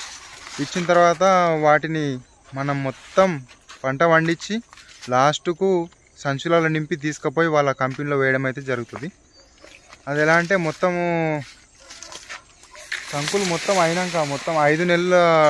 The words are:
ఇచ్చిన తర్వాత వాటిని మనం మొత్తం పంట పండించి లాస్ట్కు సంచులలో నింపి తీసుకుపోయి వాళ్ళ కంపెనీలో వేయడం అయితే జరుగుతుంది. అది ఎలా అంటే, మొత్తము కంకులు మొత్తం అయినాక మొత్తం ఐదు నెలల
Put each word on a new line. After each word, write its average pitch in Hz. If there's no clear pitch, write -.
ఇచ్చిన 175
తర్వాత 175
వాటిని 151
మనం 139
మొత్తం 139
పంట 135
పండించి 165
లాస్ట్కు 170
సంచులలో 160
నింపి 156
తీసుకుపోయి 151
వాళ్ళ 147
కంపెనీలో 139
వేయడం 131
అయితే 131
జరుగుతుంది. 131
అది 147
ఎలా 156
అంటే, 170
మొత్తము 170
కంకులు 151
మొత్తం 185
అయినాక 175
మొత్తం 147
ఐదు 151
నెలల 175